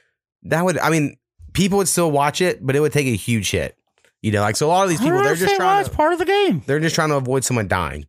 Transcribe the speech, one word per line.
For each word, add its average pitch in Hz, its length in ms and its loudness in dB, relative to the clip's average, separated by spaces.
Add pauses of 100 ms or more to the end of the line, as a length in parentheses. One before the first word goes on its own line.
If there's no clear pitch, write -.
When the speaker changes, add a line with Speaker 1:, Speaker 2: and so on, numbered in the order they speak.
(440)
Speaker 1:
that 160 200 -2
would, 180 140 0
I 151 120 2
mean, 160 280 0 (340)
people 190 260 2
would 190 100 2
still 170 220 0
watch 143 300 0
it, 175 260 -2
but 131 80 0
it 143 60 2
would 151 120 0
take 147 140 0
a 123 100 0
huge 110 360 -2
hit. 78 240 -4 (460)
You 107 100 -2
know, 101 80 2
like, 104 160 0
so 151 100 0
a 156 40 2
lot 185 120 2
of 196 80 0
these 160 100 -2
people, 330 180 2
Speaker 2:
I 392 60 2
Speaker 1:
they're 415 100 2
just 349 80 -2
Speaker 2:
understand 392 220 0
why 381 100 2
Speaker 1:
trying 403 80 2
Speaker 2:
it's - 80 -4
Speaker 1:
to - 60 -14
Speaker 2:
part 311 180 2
of 330 40 -4
the 349 60 0
game. 359 420 0
Speaker 1:
They're 143 140 0
just 160 160 0
trying 156 140 0
to 147 60 2
avoid 131 280 -2
someone 113 240 0
dying. 78 400 -2